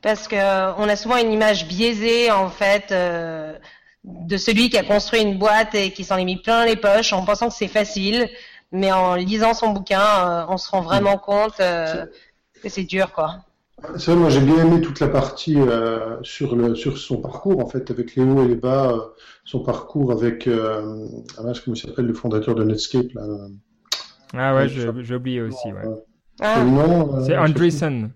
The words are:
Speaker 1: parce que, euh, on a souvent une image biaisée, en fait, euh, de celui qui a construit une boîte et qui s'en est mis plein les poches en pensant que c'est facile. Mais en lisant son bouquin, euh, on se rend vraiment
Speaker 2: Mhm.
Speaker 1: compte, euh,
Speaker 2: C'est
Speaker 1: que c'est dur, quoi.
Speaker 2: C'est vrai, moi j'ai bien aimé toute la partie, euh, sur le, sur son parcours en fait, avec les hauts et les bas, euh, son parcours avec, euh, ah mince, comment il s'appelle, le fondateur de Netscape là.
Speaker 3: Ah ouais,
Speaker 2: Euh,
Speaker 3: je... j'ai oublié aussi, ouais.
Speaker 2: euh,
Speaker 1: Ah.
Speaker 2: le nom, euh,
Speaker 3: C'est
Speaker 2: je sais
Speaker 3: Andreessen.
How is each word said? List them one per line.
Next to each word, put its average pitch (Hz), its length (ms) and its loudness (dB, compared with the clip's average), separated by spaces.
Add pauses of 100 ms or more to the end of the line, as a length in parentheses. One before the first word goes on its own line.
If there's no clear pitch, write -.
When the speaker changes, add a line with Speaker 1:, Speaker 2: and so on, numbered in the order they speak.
Speaker 1:
parce 214 280 -4
que, 226 80 -4
euh, 190 400 2
on 208 120 0
a 208 60 2
souvent 226 220 -2
une 233 140 2
image 214 360 2
biaisée, 233 640 2
en 190 180 2
fait, 202 420 0
euh, 165 640 -4 (520)
de 175 320 -8
celui 226 320 2
qui 233 80 0
a 190 60 2
construit 208 380 0
une 202 160 0
boîte 214 380 2
et 196 160 0
qui 196 120 -14
s'en 190 140 -2
est 185 80 0
mis 185 160 -4
plein 233 240 2
les 226 120 2
poches 214 360 2
en 185 120 -2
pensant 208 240 0
que 226 40 -12
c'est 202 160 -6
facile. 214 600 -2 (460)
Mais 190 160 2
en 185 240 2
lisant 214 380 2
son 226 160 0
bouquin, 196 320 0
euh, 180 480 2
on 185 80 -2
se - 140 -8
rend 190 100 0
vraiment 202 320 2
Speaker 2:
Mhm. 196 60 0
Speaker 1:
compte, 208 400 0
euh, 165 460 -2 (500)
Speaker 2:
C'est - 80 -20
Speaker 1:
que 208 60 -8
c'est 196 140 -6
dur, 185 300 -2
quoi. 160 220 -2 (600)
Speaker 2:
C'est - 140 0
vrai, 170 80 6
moi 165 100 6
j'ai 135 100 4
bien 143 260 6
aimé 165 160 6
toute 143 180 -4
la 139 100 2
partie, 139 500 -2
euh, 113 640 0
sur 127 320 -4
le, 117 180 2
sur 139 240 -4
son - 240 -6
parcours - 420 -2
en 113 40 -6
fait, 127 240 -6
avec 117 240 -6
les 127 80 2
hauts 135 200 4
et 123 40 4
les 120 80 2
bas, 127 380 0
euh, 113 60 -2 (440)
son - 160 -6
parcours - 520 -2
avec, 117 360 0
euh, 110 580 -2 (320)
ah 113 60 -12
mince, 120 160 -6
comment 117 160 -6
il - 60 -12
s'appelle, - 240 -4
le 117 100 0
fondateur 110 400 -2
de 110 80 0
Netscape 110 500 -2
là. 113 80 -12 (1120)
Speaker 3:
Ah 135 200 0
ouais, 135 80 4
Speaker 2:
Euh, 139 60 2
Speaker 3:
je... 123 340 -6
j'ai 120 120 -8
oublié 123 260 -4
aussi, 120 260 -8
ouais. 101 180 -10
Speaker 2:
euh, 110 100 -8 (460)
Speaker 1:
Ah. 214 220 0
Speaker 2:
le 123 80 2
nom, 151 440 2
euh, 131 40 0
Speaker 3:
C'est 131 60 -2
Speaker 2:
je - 80 -
sais 180 40 2
Speaker 3:
Andreessen. 151 800 0